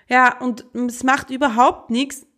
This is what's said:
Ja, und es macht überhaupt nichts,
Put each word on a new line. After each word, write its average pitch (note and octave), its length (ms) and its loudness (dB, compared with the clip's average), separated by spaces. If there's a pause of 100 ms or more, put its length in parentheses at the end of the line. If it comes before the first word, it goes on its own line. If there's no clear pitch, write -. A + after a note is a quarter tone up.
Ja, B3 320 4
und B3 340 -6
es A#3+ 300 -6
macht C4 260 0
überhaupt C4 600 0
nichts, C4 360 -4 (120)